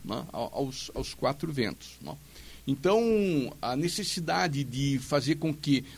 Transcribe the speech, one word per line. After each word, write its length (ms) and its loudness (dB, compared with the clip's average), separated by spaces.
não, 300 -4
ao-, 220 -4
aos, 400 -4
aos 180 -6
quatro 380 0
ventos, 400 -2
não. 160 -10
Então, 920 4
a 160 0
necessidade 880 0
de 360 2
fazer 360 2
com 160 0
que, 320 2